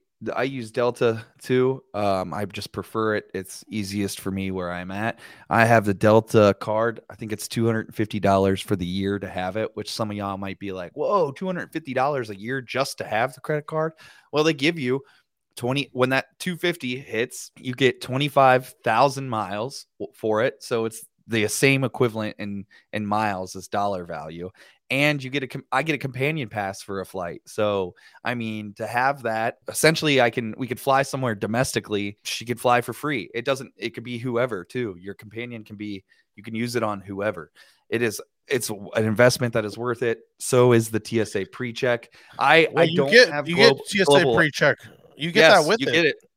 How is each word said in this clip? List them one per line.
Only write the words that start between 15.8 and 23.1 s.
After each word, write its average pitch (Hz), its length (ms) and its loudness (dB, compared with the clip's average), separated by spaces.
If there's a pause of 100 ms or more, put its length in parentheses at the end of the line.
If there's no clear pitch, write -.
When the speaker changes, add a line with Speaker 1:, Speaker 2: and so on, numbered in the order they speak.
Speaker 1:
when 127 160 2
that 131 160 0 (140)
two 180 180 -4
fifty 160 400 -4
hits, 123 640 -6
you 127 160 -6
get 131 260 2
twenty-five 131 720 2 (100)
thousand 131 460 2
miles 107 560 -6 (140)
w-, 101 160 -10
for 110 260 0
it. - 220 -2
So 113 220 -2
it's - 200 -10 (220)
the 107 200 0
same 135 360 2
equivalent 110 560 -2
in, 101 260 -10 (260)
in 107 140 -4
miles 101 500 -2